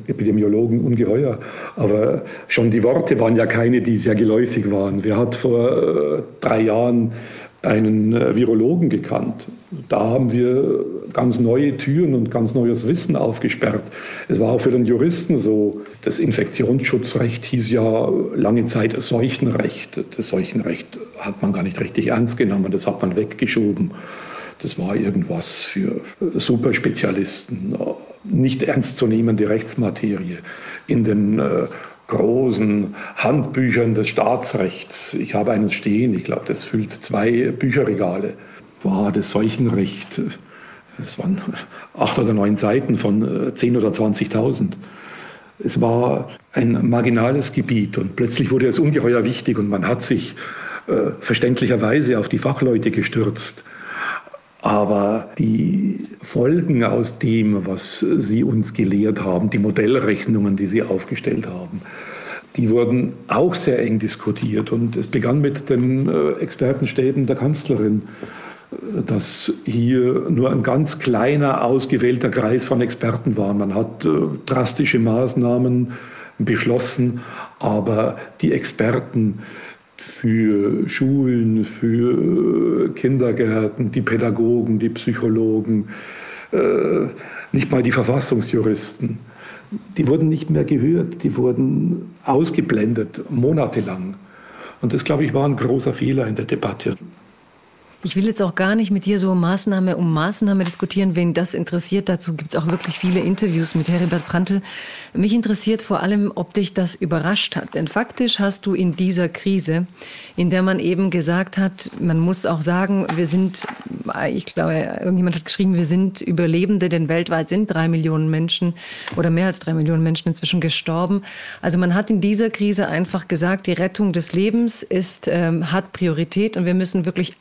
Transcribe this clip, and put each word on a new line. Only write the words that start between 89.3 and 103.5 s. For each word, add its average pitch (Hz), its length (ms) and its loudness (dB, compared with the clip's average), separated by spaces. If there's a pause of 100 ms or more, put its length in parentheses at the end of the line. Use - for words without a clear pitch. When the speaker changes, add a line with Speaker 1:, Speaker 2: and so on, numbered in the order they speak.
Speaker 1:
die 151 100 2
wurden 151 220 4
nicht 156 200 -2
mehr 76 140 4
gehört, 147 600 0
die - 120 0
wurden 135 880 0
ausgeblendet, 113 1080 0
monatelang. 110 840 0 (640)
Und 117 120 0
das, 135 100 0
glaube 147 220 0
ich, 113 80 -2
war 135 120 2
ein 143 120 2
großer 127 360 0
Fehler 131 340 0
in 107 80 -2
der 104 100 -4
Debatte. 107 500 -4 (1080)
Speaker 2:
Ich 185 140 -6
will 196 100 2
jetzt 220 160 0
auch 180 140 0
gar 190 200 2
nicht 214 160 0
mit 196 140 0
dir 202 140 2
so 185 160 2
Maßnahme 185 640 0
um 170 160 2
Maßnahme 190 500 0
diskutieren. 180 540 -2
Wen 170 160 2
das 175 200 -2
interessiert, 175 540 -2
dazu 170 260 -2
gibt's 156 220 -8
auch 160 100 -2
wirklich 170 320 -4
viele 180 220 0
Interviews 170 560 0